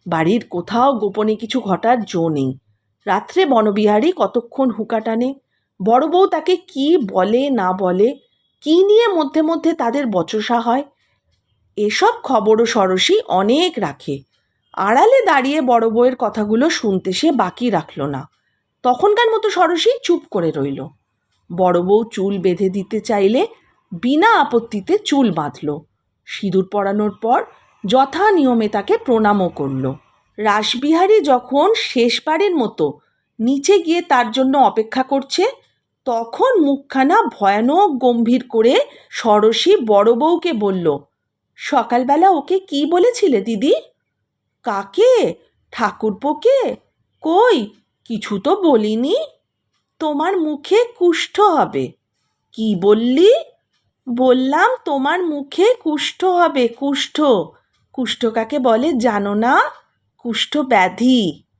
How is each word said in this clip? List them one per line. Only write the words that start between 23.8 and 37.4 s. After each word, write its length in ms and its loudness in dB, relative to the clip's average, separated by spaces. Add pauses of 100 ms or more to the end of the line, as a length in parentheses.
বিনা 300 2
আপত্তিতে 680 -2
চুল 320 0
বাঁধল। 480 -6 (480)
সিঁদুর 460 -4
পরানোর 380 -2 (120)
পর 220 0 (420)
যথা 460 2
নিয়মে 360 2
তাকে 280 -2
প্রণামও 520 0
করল। 460 -6 (440)
রাসবিহারী 840 2
যখন 540 0
শেষবারের 840 -2
মতো 420 -4 (420)
নিচে 380 2
গিয়ে 240 0
তার 280 0
জন্য 280 0
অপেক্ষা 440 0
করছে, 440 -2 (580)
তখন 560 0
মুখখানা 600 0
ভয়ানক 680 2